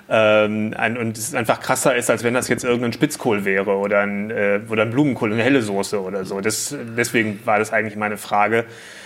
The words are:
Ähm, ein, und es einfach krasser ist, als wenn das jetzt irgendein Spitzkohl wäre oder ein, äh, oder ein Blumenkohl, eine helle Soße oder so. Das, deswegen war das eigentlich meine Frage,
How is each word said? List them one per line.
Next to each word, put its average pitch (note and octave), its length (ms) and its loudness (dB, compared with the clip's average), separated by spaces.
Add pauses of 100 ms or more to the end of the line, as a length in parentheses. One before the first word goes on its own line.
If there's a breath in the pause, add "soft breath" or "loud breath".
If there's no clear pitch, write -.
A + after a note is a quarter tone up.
Ähm, G#2+ 680 4
ein, A#2 200 -2
und A2+ 220 -4
es A2 160 -8
einfach A#2+ 240 0
krasser C3 380 0
ist, A#2+ 140 0
als A2+ 120 2
wenn A#2+ 100 2
das B2 140 0
jetzt A#2+ 160 0
irgendein A#2+ 300 0
Spitzkohl A#2 520 0
wäre G2 280 2
oder G2+ 300 2
ein, G2+ 280 -4
äh, G#2 380 0
oder A2 140 2
ein A2+ 100 0
Blumenkohl, B2 400 0
eine A2+ 100 0
helle C3 200 4
Soße G2+ 380 -2
oder F#2+ 240 -6
so. G2 160 -6
Das, A2 320 -2 (240)
deswegen A2 480 0
war G#2+ 140 2
das G#2+ 140 -2
eigentlich G#2+ 240 -2
meine G#2+ 220 -4
Frage, A2 480 2 (400 loud breath)